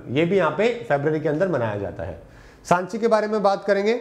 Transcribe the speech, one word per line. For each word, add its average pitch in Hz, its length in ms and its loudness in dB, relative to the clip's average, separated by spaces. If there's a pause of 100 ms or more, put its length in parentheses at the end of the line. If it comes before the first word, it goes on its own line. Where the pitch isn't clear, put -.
ये 139 160 2
भी 185 120 2
यहाँ 160 160 2
पे 202 160 2 (200)
फरवरी 151 320 0
के 156 80 -2
अंदर 160 200 0
मनाया 117 300 -2
जाता 82 240 -8
है। 85 180 -10 (460)
सांची 180 320 0
के 220 100 0
बारे 214 180 2
में 214 160 -2
बात 196 220 2
करेंगे। 208 360 2